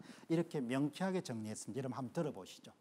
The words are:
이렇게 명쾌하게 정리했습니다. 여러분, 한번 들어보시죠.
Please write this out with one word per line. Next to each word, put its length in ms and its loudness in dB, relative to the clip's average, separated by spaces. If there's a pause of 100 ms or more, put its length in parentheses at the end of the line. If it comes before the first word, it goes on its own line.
(280)
이렇게 340 4
명쾌하게 580 2
정리했습니다. 580 -4
여러분, 200 -2
한번 160 -4
들어보시죠. 680 -2